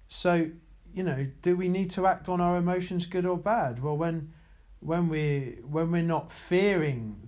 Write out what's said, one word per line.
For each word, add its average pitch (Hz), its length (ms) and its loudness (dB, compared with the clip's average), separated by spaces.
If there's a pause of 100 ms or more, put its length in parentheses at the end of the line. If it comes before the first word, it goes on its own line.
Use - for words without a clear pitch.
So, 170 420 2 (420)
you 185 120 -4
know, 139 240 -2 (140)
do 180 140 4
we 180 120 0
need 180 220 0
to 185 160 0
act 180 220 2
on 180 120 0
our 175 160 4
emotions, 180 500 0
good 180 180 -2
or 180 140 0
bad? 165 420 0
Well, 147 160 -2
when, 165 360 -2 (480)
when 170 280 0
we, 147 540 -2
when 160 300 -2
we're 170 100 2
not 165 300 0
fearing 151 960 0